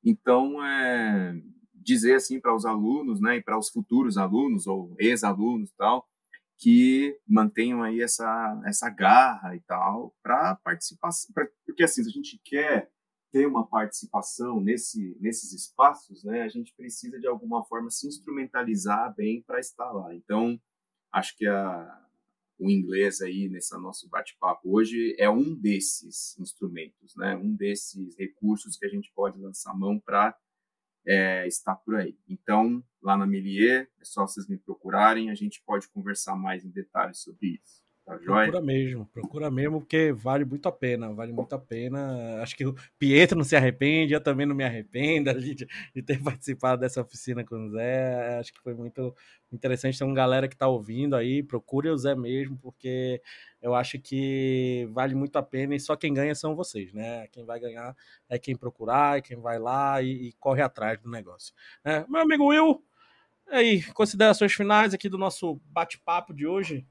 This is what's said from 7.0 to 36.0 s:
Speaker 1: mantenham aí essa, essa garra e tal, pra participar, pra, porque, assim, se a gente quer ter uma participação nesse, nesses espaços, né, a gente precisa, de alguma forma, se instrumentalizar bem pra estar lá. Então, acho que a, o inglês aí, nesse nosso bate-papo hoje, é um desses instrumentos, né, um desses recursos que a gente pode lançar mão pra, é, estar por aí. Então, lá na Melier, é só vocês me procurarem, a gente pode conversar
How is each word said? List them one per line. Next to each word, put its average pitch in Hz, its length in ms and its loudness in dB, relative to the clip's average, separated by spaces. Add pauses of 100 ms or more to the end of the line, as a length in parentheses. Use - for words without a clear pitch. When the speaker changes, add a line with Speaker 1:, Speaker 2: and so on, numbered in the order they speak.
Speaker 1:
mantenham 110 560 2
aí 113 180 -2
essa, 113 640 -2
essa 104 240 -4
garra 98 680 6
e 87 60 -12
tal, 98 600 -4
pra - 400 2
participar, - 480 -6 (240)
pra, - 140 -2 (180)
porque, 294 160 2
assim, - 220 4
se 226 40 -4
a 214 40 -8
gente 285 320 -12
quer 143 440 0 (440)
ter 139 140 4
uma 120 200 0
participação 110 920 -4
nesse, 101 600 -4
nesses - 320 -6
espaços, - 680 0
né, 220 200 -4
a 220 60 -6
gente 233 280 -10
precisa, 240 420 -14
de 120 80 -6
alguma - 380 -4
forma, 117 260 -8
se - 160 -8
instrumentalizar 117 1120 -4
bem 110 260 -4
pra 123 160 -6
estar - 320 -8
lá. 87 240 -10
Então, 110 460 -2 (500)
acho - 260 -4
que 107 100 -2
a, 92 560 -4 (600)
o 98 80 2
inglês 95 500 0
aí, 95 280 -4
nesse 92 280 -8
nosso 90 320 -14
bate-papo - 640 -4
hoje, 113 460 2
é 104 100 6
um 139 260 2
desses - 840 -4
instrumentos, 87 800 -12
né, 95 200 -4
um 101 180 -2
desses 101 640 -6
recursos 104 600 -4
que 101 100 -8
a - 20 -4
gente 101 260 -8
pode 98 240 -4
lançar 95 360 -12
mão 98 240 -2
pra, 104 380 0 (680)
é, 92 440 2
estar - 260 -4
por 110 220 -4
aí. 101 200 -4 (120)
Então, 110 540 2 (200)
lá 98 140 2
na 98 100 0
Melier, 98 640 2 (100)
é - 40 -20
só 101 220 -2
vocês 95 220 -12
me 98 80 -6
procurarem, 107 720 2
a 107 60 -6
gente 104 320 -8
pode 101 220 -4
conversar 98 480 -8